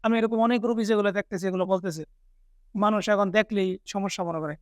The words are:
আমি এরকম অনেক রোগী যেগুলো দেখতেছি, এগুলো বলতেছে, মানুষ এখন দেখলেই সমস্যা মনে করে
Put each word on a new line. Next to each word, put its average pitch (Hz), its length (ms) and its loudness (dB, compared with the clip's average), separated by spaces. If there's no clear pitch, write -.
আমি 226 160 4
এরকম 220 280 0
অনেক 240 220 2
রোগী 233 200 0
যেগুলো 208 280 4
দেখতেছি, 190 320 -6
এগুলো 185 240 -2
বলতেছে, 170 300 -4
মানুষ 208 280 2
এখন 202 140 2
দেখলেই 208 320 0
সমস্যা 196 360 -4
মনে 165 140 -6
করে 151 180 -8